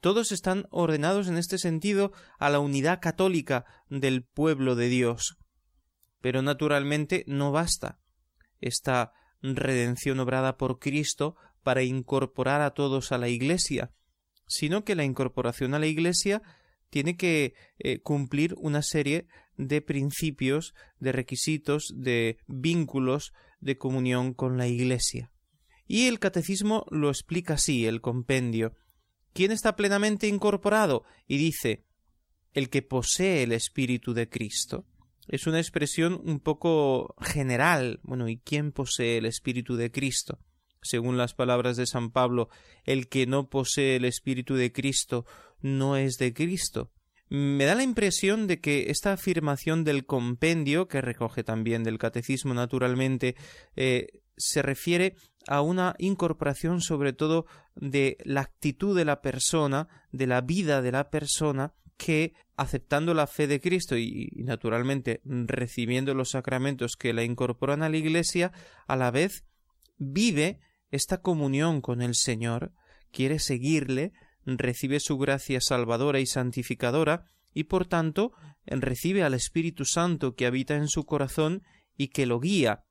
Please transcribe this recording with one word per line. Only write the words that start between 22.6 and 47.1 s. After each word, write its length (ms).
de 180
comunión 560
con 240
la 120
Iglesia. 640
Y 180
el 140
catecismo 720
lo 180
explica 460
así, 300
el 160
compendio. 760
¿Quién 180
está 240
plenamente 500
incorporado? 760
Y 100
dice, 480
"El 160
que 100
posee 600
el 100
Espíritu 640
de 160
Cristo". 560
Es 180
una 120
expresión 640
un 160
poco 800
general. 840
Bueno, 280
¿y 80
quién 340
posee 460
el 80
Espíritu 500
de 160
Cristo? 480
Según 380
las 160
palabras 420
de 100
San 240
Pablo, 380
"El 240
que 180
no 240
posee 460
el 100
Espíritu 480
de 180
Cristo 540
no 360
es 200
de 160
Cristo". 580